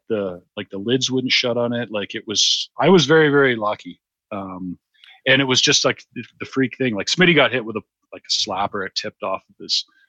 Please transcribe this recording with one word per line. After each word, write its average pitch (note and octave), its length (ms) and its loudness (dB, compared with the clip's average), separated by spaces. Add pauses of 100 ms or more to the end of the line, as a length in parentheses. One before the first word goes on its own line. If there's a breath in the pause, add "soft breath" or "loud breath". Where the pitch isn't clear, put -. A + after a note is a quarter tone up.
the, G2 340 -4 (140)
like, G#2 140 -10
the G2 80 -10
lids B2 320 0
wouldn't B2+ 220 -2
shut A#2+ 240 0
on A#2+ 160 0
it. A#2+ 180 -4
Like, G2+ 240 -6
it A2+ 140 -10
was, - 420 -2 (100)
I C#3+ 80 4
was F3 180 8
very, D#3 240 6
very C3+ 260 4
lucky. G#2 440 -6 (300)
Um, F#2 480 -10 (480 soft breath)
and C3+ 140 4
it C#3 40 0
was B2+ 180 2
just, - 220 2
like, B2 200 -2 (100)
the, A#2+ 100 -14 (160)
the C3+ 60 -8
freak - 300 -2
thing. B2 180 -2
Like, F#2+ 120 -4
Smitty F3 280 4
got C3 180 4
hit B2 120 -4
with A2 120 -10
a, G#2 60 -6 (300)
like, F#2 160 -18
a - 40 -4
slapper. G2 540 -4
It - 80 -14
tipped - 280 -10
off F#2+ 260 -6
of G2 120 -20
his, - 240 -4 (240 soft breath)